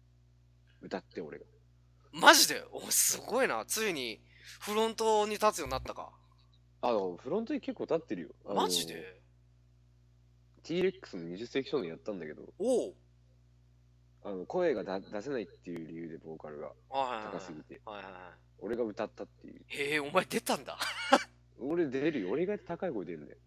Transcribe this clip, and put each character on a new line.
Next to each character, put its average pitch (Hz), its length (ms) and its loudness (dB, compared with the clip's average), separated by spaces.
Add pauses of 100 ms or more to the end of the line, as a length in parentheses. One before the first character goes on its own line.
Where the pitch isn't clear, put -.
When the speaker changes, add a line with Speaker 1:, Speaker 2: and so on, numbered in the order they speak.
(800)
Speaker 1:
歌 95 180 -6
っ - 40 -10
て、 - 160 -12
俺 73 200 -10
が。 - 60 -18 (680)
Speaker 2:
マ 277 240 10
ジ 311 120 8
で？ 123 240 -2
お、 - 100 -8 (100)
す - 260 4
ご 254 260 2
い 214 40 6
な。 113 180 -2
つ 220 220 0
い 190 60 0
に 123 280 -4 (400)
フ 208 140 -2
ロ 220 120 6
ン 220 80 -2
ト 220 300 6
に 214 80 -2
立 208 200 4
つ - 60 -6
よ 156 60 -4
う - 20 -4
に 127 40 -6
な 131 80 0
っ - 40 -6
た 107 100 -8
か。 80 180 -10 (720)
Speaker 1:
あ 123 120 4
の、 95 280 2
フ 123 80 -8
ロ 196 120 2
ン 226 40 -6
ト 302 80 -2
に 285 60 0
結 - 160 -4
構 - 80 -6
立 131 120 2
っ 165 40 2
て 113 160 -6
る 90 60 -4
よ。 76 80 -10 (160)
あ - 40 -10
の、 101 60 -2
Speaker 2:
マ - 140 4
ジ 87 180 0
で？ 82 320 -12 (1400)
Speaker 1:
T- 175 180 0
レ 180 80 4
ッ 190 120 -6
ク - 80 -16
ス - 80 -8
の 82 60 -6
二 85 140 -6
十 117 100 -8
世 135 160 -2
紀 - 60 -12
少 143 120 0
年 85 80 -4
や 82 60 -8
っ - 20 -12
た - 160 -6
ん 92 60 -8
だ 80 60 -8
け 76 80 -10
ど。 - 100 -16 (140)
Speaker 2:
お 202 340 2
う。 - 40 -20 (1300)
Speaker 1:
あ 98 80 -8
の、 92 140 -6
声 175 280 2
が 101 100 -2
だ-、 95 160 -4
出 101 220 -8
せ 127 80 -8
な 135 100 -2
い 104 40 -4
っ - 20 -6
て - 260 -12
い 82 120 -6
う 78 40 -10
理 80 80 -12
由 82 140 -10
で、 80 80 -12
ボ 80 180 -14
ー 78 60 -16
カ 76 80 -12
ル 76 100 -12
が。 73 80 -8
Speaker 2:
は - 60 -14
い - 240 -10
は 123 240 -2
い - 40 -8
は 107 60 -8
い。 - 20 -6
Speaker 1:
高 95 60 -6
す 92 140 -10
ぎ 78 80 -14
て。 - 240 -20
Speaker 2:
は 104 140 -10
い 95 40 -10
は 95 60 -12
い - 20 -12
は 92 80 -14
い。 - 20 -16 (380)
Speaker 1:
俺 104 160 -4
が 120 80 -2
歌 107 220 -4
っ - 40 -6
た - 140 -14
っ 95 40 -10
て - 200 -20
い - 100 -18
う。 - 100 -20
Speaker 2:
へ 147 280 -2
え、 151 40 2
お 143 120 -4
前 180 140 4
出 - 160 0
た 240 140 0
ん 143 80 -6
だ。 80 140 -10 (840)
Speaker 1:
俺 160 280 0
出 135 240 0
る 139 100 -2
よ。 90 80 -2
俺 139 140 2
意 - 20 2
外 208 140 -2
と - 60 -20
高 170 220 -4
い 170 40 -2
声 101 140 -4
出 87 80 -8
る 80 60 -8
ん 73 60 -14
だ 65 80 -20
よ。 - 140 -20